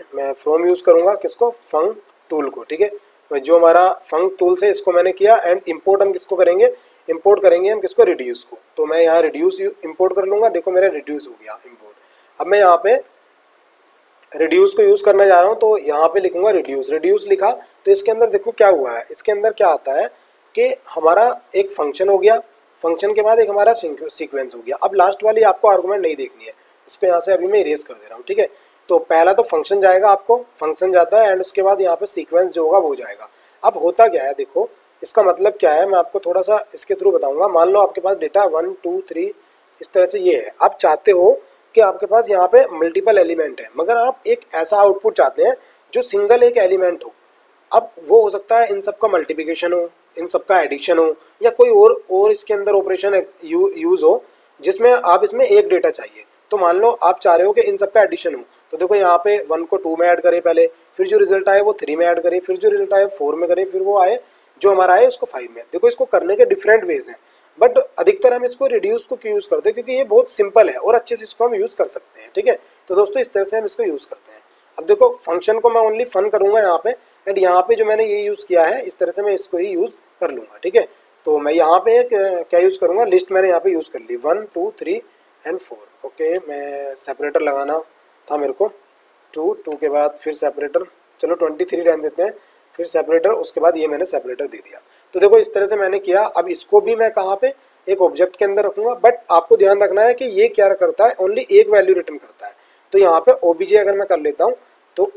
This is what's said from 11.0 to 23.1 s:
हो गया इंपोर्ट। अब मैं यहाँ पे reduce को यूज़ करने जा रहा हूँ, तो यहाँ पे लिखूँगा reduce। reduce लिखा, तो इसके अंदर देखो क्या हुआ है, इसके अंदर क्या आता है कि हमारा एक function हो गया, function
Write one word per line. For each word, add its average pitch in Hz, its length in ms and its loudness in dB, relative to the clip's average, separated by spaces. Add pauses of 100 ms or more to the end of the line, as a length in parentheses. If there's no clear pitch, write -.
हो 120 60 -20 (100)
गया 107 220 -18
इंपोर्ट। 120 300 -20 (440)
अब 147 80 -8
मैं 202 120 2
यहाँ 180 240 4
पे 247 320 -2 (1200)
reduce 180 380 2
को 214 80 0
यूज़ 202 220 4
करने 196 240 4
जा 185 120 6
रहा 185 100 4
हूँ, 220 100 -4
तो 214 180 2
यहाँ 151 300 0
पे 165 120 0
लिखूँगा 185 300 -2
reduce। 135 400 -4
reduce 185 380 -2
लिखा, 196 240 0
तो - 400 -4
इसके 196 200 0
अंदर 226 180 0
देखो 202 220 -4
क्या 220 160 2
हुआ 139 240 2
है, 117 200 -10
इसके - 200 -6
अंदर 208 200 -2
क्या 208 160 0
आता 143 240 -2
है 170 160 -2 (480)
कि 254 200 0 (140)
हमारा 185 520 2 (140)
एक 196 160 -2
function 151 380 -4
हो 196 80 4
गया, 214 220 4 (440)
function 170 300 -2